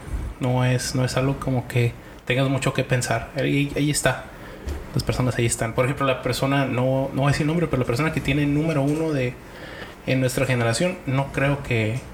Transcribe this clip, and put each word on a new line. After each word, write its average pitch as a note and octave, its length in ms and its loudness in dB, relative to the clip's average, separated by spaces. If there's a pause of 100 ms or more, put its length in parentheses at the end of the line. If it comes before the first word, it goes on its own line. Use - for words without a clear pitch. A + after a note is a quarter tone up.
(380)
No B2+ 260 2
es, B2+ 300 2
no C3 100 2
es B2 120 -2
algo C3+ 220 2
como B2+ 300 -2
que A#2+ 240 2 (320)
tengas C3 240 2
mucho C3 260 0
que C3 100 0
pensar. B2 520 0
Ahí, C#3+ 400 0
ahí D3 140 2
está. C3 340 0 (680)
Las B2 80 0
personas A#2+ 360 0
ahí A#2+ 80 4
están. A#2 280 -2
Por C3 120 2
ejemplo, C#3 200 0
la C3 160 0
persona, C3+ 440 2
no, C3 480 0
no C3+ 80 0
voy C#3+ 60 4
a C#3+ 40 4
decir D#3 140 0
nombre, E3 200 2
pero C3 140 0
la A#2+ 60 0
persona D3 260 2
que D3 80 -2
tiene D3 260 2
número D3 360 2
uno D#3 300 2
de, B2+ 220 0 (720)
en C3 140 2
nuestra C3 260 2
generación, B2 600 2
no C3+ 260 0
creo C#3 300 0
que, A2+ 380 0 (140)